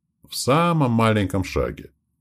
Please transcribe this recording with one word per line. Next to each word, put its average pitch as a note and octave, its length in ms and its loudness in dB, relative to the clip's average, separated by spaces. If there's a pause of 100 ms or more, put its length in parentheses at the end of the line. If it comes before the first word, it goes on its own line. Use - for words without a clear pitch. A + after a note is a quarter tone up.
(280)
В - 80 -14
самом D#3 560 0
маленьком G#2+ 520 2
шаге. - 460 -4 (300)